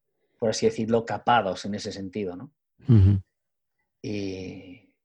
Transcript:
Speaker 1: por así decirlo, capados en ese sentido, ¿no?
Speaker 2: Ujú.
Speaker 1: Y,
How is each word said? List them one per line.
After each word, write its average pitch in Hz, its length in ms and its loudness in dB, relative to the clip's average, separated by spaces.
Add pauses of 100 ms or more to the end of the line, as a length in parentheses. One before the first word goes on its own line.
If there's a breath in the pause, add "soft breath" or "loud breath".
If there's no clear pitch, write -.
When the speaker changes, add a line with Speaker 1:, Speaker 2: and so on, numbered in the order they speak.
(380)
Speaker 1:
por 110 120 0
así 113 160 0
decirlo, 113 380 0
capados 104 600 0
en 101 100 -8
ese 104 160 -8
sentido, 95 460 -8
¿no? 123 160 -18 (340)
Speaker 2:
Ujú. 98 340 6 (840)
Speaker 1:
Y, 95 920 -10 (100)